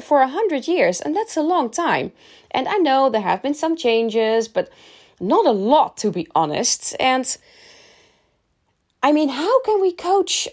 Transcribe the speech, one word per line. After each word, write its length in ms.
for 200
a 60
hundred 380
years, 360
and 120
that's 220
a 60
long 280
time. 420
And 160
I 100
know 340
there 100
have 220
been 120
some 220
changes, 720
but 220
not 260
a 40
lot, 480
to 120
be 240
honest. 640
And 380
I 100
mean, 160
how 340
can 180
we 120
coach 600